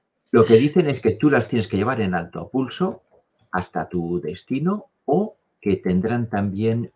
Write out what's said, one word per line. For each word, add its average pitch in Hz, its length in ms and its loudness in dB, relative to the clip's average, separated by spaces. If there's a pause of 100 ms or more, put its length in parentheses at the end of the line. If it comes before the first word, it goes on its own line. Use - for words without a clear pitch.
(320)
Lo 117 120 8
que 113 100 6
dicen 147 360 4
es 123 100 -4
que 113 120 0
tú 147 180 2
las 123 180 2
tienes 113 200 -2
que - 80 -4
llevar 110 240 0
en 92 140 0
alto 85 260 -6
a 85 100 -14
pulso 131 520 -4 (500)
hasta 85 360 -6
tu 87 320 -4
destino 151 680 -4 (200)
o 214 300 -2 (240)
que 98 160 0
tendrán 113 520 -2
también 104 680 -2